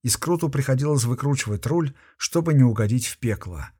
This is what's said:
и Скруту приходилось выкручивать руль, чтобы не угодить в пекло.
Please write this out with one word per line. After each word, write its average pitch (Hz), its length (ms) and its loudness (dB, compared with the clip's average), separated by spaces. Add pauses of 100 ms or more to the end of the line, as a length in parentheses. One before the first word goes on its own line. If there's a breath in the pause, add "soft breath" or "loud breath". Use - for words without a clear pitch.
и 123 80 -2
Скруту 170 400 0
приходилось 135 540 0
выкручивать 120 640 -2
руль, 156 260 0 (240 soft breath)
чтобы 165 380 0
не 135 80 8
угодить 117 420 2
в - 140 -10
пекло. 92 500 -6 (100)